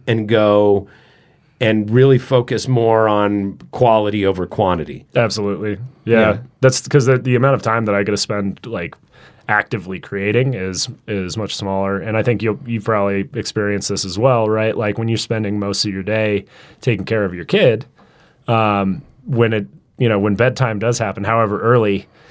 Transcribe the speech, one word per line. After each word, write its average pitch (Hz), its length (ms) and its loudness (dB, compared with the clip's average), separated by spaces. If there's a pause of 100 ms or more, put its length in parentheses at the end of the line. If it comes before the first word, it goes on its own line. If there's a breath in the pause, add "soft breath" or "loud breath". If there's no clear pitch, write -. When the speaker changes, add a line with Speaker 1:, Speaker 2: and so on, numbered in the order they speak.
Speaker 1:
and 113 220 0
go 104 580 4 (760 soft breath)
and 110 280 0
really 131 280 6
focus 123 480 -2
more 113 420 4
on 101 500 0 (120)
quality 107 540 2
over 92 220 0
quantity. 85 580 -2 (100)
Speaker 2:
Absolutely. 104 640 -2 (260)
Yeah. 113 160 4
Speaker 1:
Yeah. 107 180 2 (240)
Speaker 2:
That's 131 260 2
'cause 131 180 4
the, 131 120 4
the 123 180 -2
amount 131 180 2
of 101 80 -2
time 113 220 -2
that 104 100 0
I 101 80 0
get 101 100 -2
to 101 40 0
spend, 98 500 -4
like, 95 280 -8 (540 soft breath)
actively 98 500 -2
creating 107 560 0
is, 92 340 -6 (200)
is 98 280 -4
much 104 200 -6
smaller. 98 420 -2
And 107 180 -4
I 107 60 0
think 107 180 0
you'll, 107 240 -4
you've 113 200 -6
probably 101 500 -2
experienced 101 540 -4
this 98 160 -4
as 92 140 -10
well, 117 300 2
right? 110 280 0
Like, 104 200 -2
when 113 120 -4
you're 113 100 0
spending 107 400 -4
most 101 260 -4
of 104 80 -4
your 95 120 -6
day 107 400 0 (360 soft breath)
taking 104 240 -2
care 110 200 0
of 87 100 -4
your 87 100 -10
kid, 95 400 2 (640 soft breath)
um, 104 540 0 (240)
when 117 260 2
it, 104 140 -2 (320)
you 123 100 2
know, 107 100 2
when 104 180 0
bedtime 117 420 0
does 117 200 0
happen, 101 260 -4
however 107 360 0
early, 107 460 2 (240 soft breath)